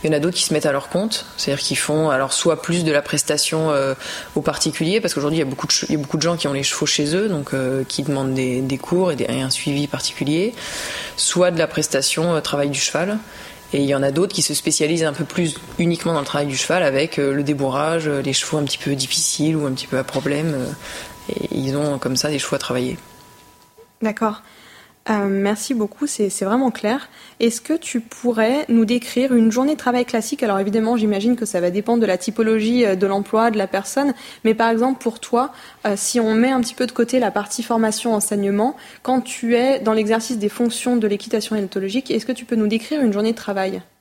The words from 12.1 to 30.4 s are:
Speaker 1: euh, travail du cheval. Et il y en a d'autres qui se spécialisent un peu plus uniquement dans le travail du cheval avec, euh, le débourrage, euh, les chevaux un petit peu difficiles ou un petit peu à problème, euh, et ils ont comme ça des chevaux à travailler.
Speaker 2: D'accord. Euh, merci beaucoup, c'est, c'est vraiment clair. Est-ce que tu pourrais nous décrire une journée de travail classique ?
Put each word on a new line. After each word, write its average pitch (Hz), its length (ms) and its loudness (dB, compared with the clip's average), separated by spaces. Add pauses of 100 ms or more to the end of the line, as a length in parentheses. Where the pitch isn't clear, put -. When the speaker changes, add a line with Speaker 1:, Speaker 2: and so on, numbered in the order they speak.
Speaker 1:
euh, 151 60 0
travail 143 280 0
du 135 100 -2
cheval. 185 380 0 (560)
Et 143 60 2
il 143 60 4
y 139 100 4
en 135 80 2
a 139 80 2
d'autres - 220 2
qui - 100 0
se 156 100 -2
spécialisent 160 500 0
un 151 100 0
peu 147 120 -4
plus 160 300 -2 (240)
uniquement 170 340 2
dans 151 60 2
le 139 60 -4
travail 147 220 -2
du 131 80 -4
cheval 170 280 0
avec, 147 340 2
euh, 139 160 2
le 143 80 0
débourrage, 147 680 0
euh, 139 140 0
les 135 120 -2
chevaux - 240 0
un 143 60 2
petit 139 140 -2
peu 143 160 -2
difficiles 147 640 0
ou 147 80 0
un 135 60 0
petit - 160 -6
peu 127 100 -2
à 131 60 0
problème, 147 500 -2
euh, - 800 -8
et - 180 -4
ils 135 240 -2
ont 143 220 0
comme 127 180 -2
ça 147 140 0
des 147 80 -2
chevaux - 180 -2
à 139 40 -2
travailler. 127 380 -2 (1040)
Speaker 2:
D'accord. 214 400 -2 (680)
Euh, 208 180 2
merci 202 460 0
beaucoup, 214 320 -2
c'est, 208 240 0
c'est - 160 -4
vraiment 247 240 2
clair. 226 400 -2 (300)
Est-ce 233 220 2
que - 120 -2
tu 320 260 -2
pourrais 233 680 0
nous 233 180 6
décrire 247 480 0
une 226 180 6
journée 269 220 2
de 294 60 -4
travail 247 260 2
classique ? 240 380 -2